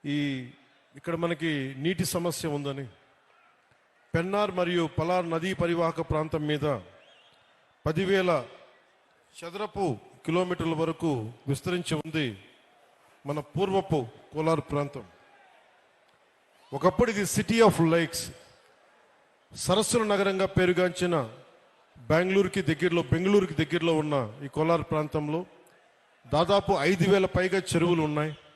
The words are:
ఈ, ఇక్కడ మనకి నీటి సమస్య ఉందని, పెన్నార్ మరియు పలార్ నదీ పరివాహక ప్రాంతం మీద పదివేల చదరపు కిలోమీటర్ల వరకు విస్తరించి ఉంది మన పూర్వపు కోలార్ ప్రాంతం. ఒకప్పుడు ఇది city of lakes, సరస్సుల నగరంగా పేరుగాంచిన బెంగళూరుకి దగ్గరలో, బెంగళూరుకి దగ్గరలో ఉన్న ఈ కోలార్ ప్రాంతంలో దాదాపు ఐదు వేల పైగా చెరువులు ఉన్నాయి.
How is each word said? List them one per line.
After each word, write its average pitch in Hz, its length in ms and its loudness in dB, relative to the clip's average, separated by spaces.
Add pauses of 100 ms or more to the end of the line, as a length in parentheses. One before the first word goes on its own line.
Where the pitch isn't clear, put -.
ఈ, 143 420 -4 (480)
ఇక్కడ 165 180 -6
మనకి 156 640 -4
నీటి 170 260 -2
సమస్య 170 440 -4
ఉందని, 143 380 -4 (1300)
పెన్నార్ 190 360 0
మరియు 175 400 0 (100)
పలార్ 175 300 0
నదీ 165 240 -2
పరివాహక 170 460 -2
ప్రాంతం 156 460 -4
మీద 147 320 -2 (1080)
పదివేల 180 600 2 (920)
చదరపు 180 580 -4 (280)
కిలోమీటర్ల 170 480 0
వరకు 156 580 -2 (160)
విస్తరించి 170 480 -2
ఉంది 147 480 -4 (840)
మన 147 140 -4
పూర్వపు 185 680 0 (260)
కోలార్ 156 280 0
ప్రాంతం. 139 440 -6 (1700)
ఒకప్పుడు 180 380 2
ఇది 208 100 -2
city 214 480 4
of 185 120 6
lakes, 165 500 2 (1300)
సరస్సుల 220 460 2
నగరంగా 196 440 2
పేరుగాంచిన 180 840 0 (680)
బెంగళూరుకి 180 640 2
దగ్గరలో, 165 400 0
బెంగళూరుకి 180 640 2
దగ్గరలో 165 320 0
ఉన్న 139 480 -2
ఈ 139 40 -10
కోలార్ 160 340 2
ప్రాంతంలో 151 640 -4 (880)
దాదాపు 190 460 2
ఐదు 170 300 2
వేల 190 160 6
పైగా 185 320 0
చెరువులు 175 440 0
ఉన్నాయి. 151 340 -2 (200)